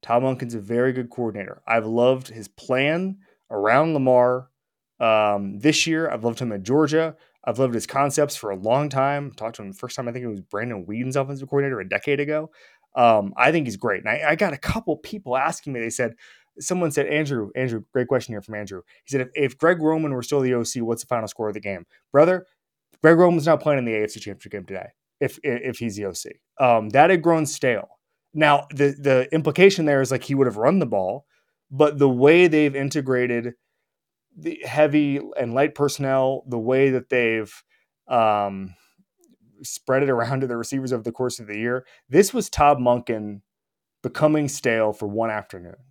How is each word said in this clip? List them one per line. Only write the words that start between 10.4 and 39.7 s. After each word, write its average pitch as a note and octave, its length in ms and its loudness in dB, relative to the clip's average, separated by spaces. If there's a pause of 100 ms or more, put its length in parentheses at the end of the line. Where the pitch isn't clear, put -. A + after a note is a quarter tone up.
Brandon G#2 440 -8
Weeden's B2 300 -6
offensive C3+ 320 -4
coordinator C#3 320 -2
a F#2+ 80 -8
decade C#3+ 320 -2
ago. D3+ 320 -4 (440)
Um, A2 420 4
I C#3 160 4
think D#3+ 120 0
he's G2+ 120 -8
great. G2+ 260 -4
And G#2+ 60 -4
I, D3 220 -2
I E3 40 2
got F3+ 160 0
a C#3 60 -10
couple - 400 -4
people C3 400 -8
asking D3 340 -4
me, B2 80 -6
they A2+ 100 -4
said, A#2 260 -4 (440)
someone F3+ 320 -2
said, C#3+ 160 0
"Andrew, C#3 480 -2
Andrew, A#2 280 -4 (100)
great B2 140 0
question A#2+ 260 -2
here G2+ 80 -10
from G#2+ 140 -14
Andrew." G2 260 -12 (240)
He - 60 -12
said, C3+ 100 -2
"If, B2+ 140 -6
if C#3 220 -2
Greg E3 240 2
Roman D#3 320 0
were B2 100 -6
still C#3+ 180 -2
the B2+ 140 0
O A#2+ 80 -2
C, A#2 180 -6
what's A#2 220 -4
the - 40 -18
final A2+ 200 -4
score G#2+ 200 -8
of G#2 60 -6
the G2+ 80 -10
game?" F#2+ 240 -10 (260)
Brother, F3 360 4 (540)
Greg E3 160 8
Roman's E3+ 280 6
not D#3 160 4
playing C#3+ 180 0
in B2 60 -4
the A2+ 100 -2
A G#2+ 80 0
F G#2+ 60 -2
C A2 100 -14
Championship G2 320 -16
game G2 140 -12
today F#2+ 220 -12 (340)
if, - 200 -4
if B2 360 -4
he's A2+ 180 -6
the G#2 100 -8
O F#2+ 60 -6
C. - 200 -14 (280)
Um, A2+ 300 2
that C#3+ 220 6
had F3 100 2
grown D#3+ 240 2
stale. B2 420 -2 (460)
Now, D3 380 4
the, C#3+ 280 2
the C3+ 340 2
implication E3 520 4
there C#3+ 160 2
is, C3 100 -2
like, B2+ 120 -4
he C#3 120 -4
would C3+ 120 2
have G#2 100 -4
run D3+ 220 2
the D#3 60 0
ball, G#2 400 -4 (460)
but C#3+ 260 4
the C#3 120 6
way D3 380 6
they've D3+ 280 2
integrated B2 760 -2 (840)
the E3+ 280 -10
heavy C#3+ 540 2 (200)
and A#2 140 -4
light D3 220 0
personnel, C3+ 680 0
the A#2+ 140 -6
way C3 300 2
that B2+ 200 -2
they've, A2+ 420 0 (560)
um, G2+ 680 0 (880)
spread C3+ 400 -2